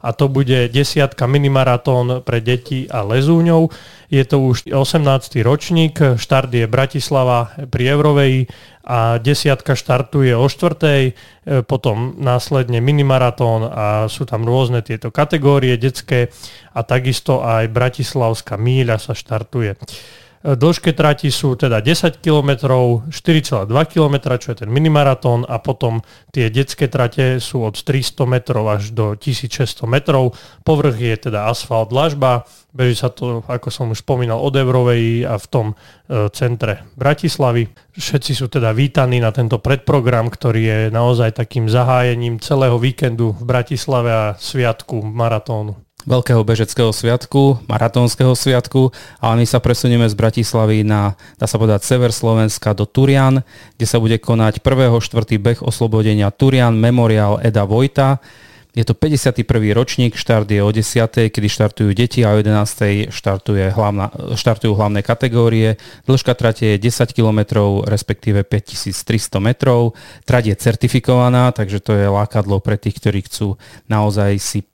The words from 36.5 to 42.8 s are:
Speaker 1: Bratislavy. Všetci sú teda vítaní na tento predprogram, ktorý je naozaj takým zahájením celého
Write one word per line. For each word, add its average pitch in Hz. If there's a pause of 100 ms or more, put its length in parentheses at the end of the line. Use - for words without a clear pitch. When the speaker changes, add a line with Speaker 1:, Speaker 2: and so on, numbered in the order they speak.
Speaker 1:
Bratislavy. 127 (320)
Všetci -
sú 127
teda 117
vítaní 127
na 110
tento 120
predprogram, 123
ktorý 113
je 107 (100)
naozaj 117
takým 113
zahájením 120
celého 131